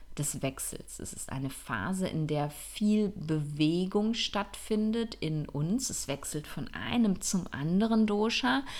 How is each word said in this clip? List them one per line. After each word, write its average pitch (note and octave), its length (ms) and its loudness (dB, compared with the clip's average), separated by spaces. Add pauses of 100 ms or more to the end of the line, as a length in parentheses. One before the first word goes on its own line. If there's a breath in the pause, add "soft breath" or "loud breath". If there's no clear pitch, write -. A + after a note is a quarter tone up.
(180 loud breath)
des - 240 -2
Wechsels. - 580 -6
Es - 140 -8
ist - 180 -10
eine C3+ 180 -4
Phase, C3+ 580 -2
in D#3 200 0
der D3 220 0
viel G#3 640 2
Bewegung D#3+ 960 2
stattfindet A3 1040 0
in D#3 340 -2
uns. E3+ 400 0
Es - 180 -6
wechselt C#3+ 380 -4
von - 280 -8
einem G#3 480 2
zum - 300 0
anderen G#3+ 540 4
Dosha. A#3 580 2 (160 loud breath)